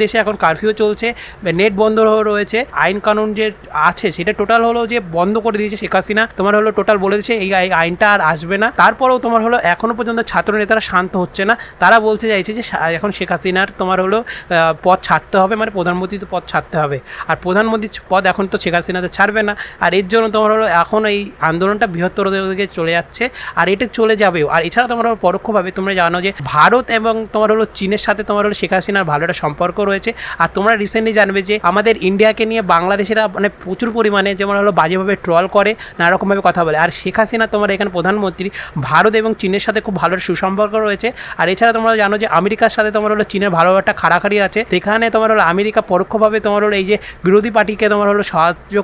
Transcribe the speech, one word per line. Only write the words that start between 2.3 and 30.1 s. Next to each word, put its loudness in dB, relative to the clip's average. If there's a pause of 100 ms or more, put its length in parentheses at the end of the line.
রয়েছে, -2 (260)
আইন 0
কানুন 0 (100)
যে 0 (440)
আছে -2 (100)
সেটা -2
টোটাল 2
হলো 0 (120)
যে -2 (180)
বন্ধ 2 (100)
করে 0
দিয়েছে -4
শেখ -2
হাসিনা, 0 (160)
তোমার 2
হলো 2
টোটাল 2
বলে 0
দিয়েছে -2 (100)
এই -4 (100)
আই-, 0
আইনটা 0
আর 2 (120)
আসবে -4
না। 2 (140)
তারপরেও 4
তোমার 2
হলো 2 (180)
এখনও -2
পর্যন্ত -2 (100)
ছাত্র 0
নেতারা 0
শান্ত 0 (100)
হচ্ছে -6
না, 2 (280)
তারা 6 (100)
বলতে 0
চাইছে -2
যে -6
সা-, -4 (180)
এখন -4
শেখ -6
হাসিনার 0 (120)
তোমার 0
হলো, 0
আহ, 0 (140)
পদ 6
ছাড়তে 0
হবে, 0
মানে -2
প্রধানমন্ত্রী -2
তো -12
পদ -4
ছাড়তে -4
হবে, -2 (320)
আর 0
প্রধানমন্ত্রী 0
ছ-, -14
পদ 2 (100)
এখন -4
তো 0
শেখ -2
হাসিনা -4
তো -6
ছাড়বে 2
না, -2 (320)
আর 2
এর 0
জন্য 4 (100)
তোমার 4
হলো 2 (160)
এখন 0 (120)
এই 0 (320)
আন্দোলনটা 0
বৃহত্তর -2 (260)
দিকে -4 (120)
চলে -2
যাচ্ছে, -6 (360)
আর 2
এটা 0 (120)
চলে 4
যাবেও। 2
আর 2
এছাড়া 0
তোমার -2
হলো -2
পরোক্ষভাবে 0
তোমরা -2
জানো 0
যে -2 (220)
ভারত 4 (140)
এবং 0 (200)
তোমার 4
হলো 2 (140)
চীনের -2
সাথে 0
তোমার 0
হলো -2
শেখ -4
হাসিনার 0
ভালো 0
একটা -4
সম্পর্ক -2 (140)
রয়েছে, -4 (320)